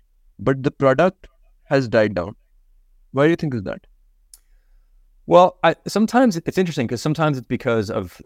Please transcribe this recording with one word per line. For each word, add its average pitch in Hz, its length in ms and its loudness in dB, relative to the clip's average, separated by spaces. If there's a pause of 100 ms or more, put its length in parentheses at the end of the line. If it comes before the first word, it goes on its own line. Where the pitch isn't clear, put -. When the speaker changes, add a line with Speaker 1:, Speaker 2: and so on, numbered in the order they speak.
(380)
Speaker 1:
but 131 240 -2
the 139 80 -2
product 139 560 0 (380)
has 139 240 -2
died 107 260 2
down? 87 220 -6 (760)
Why 135 120 2
do 160 60 4
you 175 60 0
think 147 180 -6
is 107 80 -6
that? - 240 -12 (1400)
Speaker 2:
Well, 175 380 4
I, 165 120 2 (120)
sometimes 220 500 2
it's 160 220 -4
interesting 160 280 -2
'cause 120 140 -6
sometimes 151 380 -2
it's 120 80 -14
because 117 440 -2
of - 360 -8